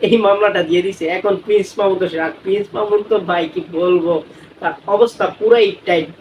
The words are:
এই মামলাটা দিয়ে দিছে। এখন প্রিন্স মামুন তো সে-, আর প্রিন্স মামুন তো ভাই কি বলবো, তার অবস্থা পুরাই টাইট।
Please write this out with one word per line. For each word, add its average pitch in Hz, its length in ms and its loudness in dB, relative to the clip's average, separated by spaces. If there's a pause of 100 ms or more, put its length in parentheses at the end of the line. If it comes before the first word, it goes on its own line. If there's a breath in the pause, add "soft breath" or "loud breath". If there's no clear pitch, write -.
এই 214 160 2
মামলাটা 202 460 2
দিয়ে 175 180 0
দিছে। 185 240 -6
এখন 190 300 -2
প্রিন্স 202 420 -2
মামুন 190 220 0
তো 180 80 0
সে-, 160 120 -6
আর 160 100 -2 (140)
প্রিন্স 202 300 -2
মামুন 208 360 0
তো 214 100 2
ভাই 170 340 -2
কি 175 80 -6 (100)
বলবো, 170 520 0 (360 loud breath)
তার - 140 -4 (140)
অবস্থা 208 380 2 (140)
পুরাই 220 320 4 (140)
টাইট। 170 200 0 (160)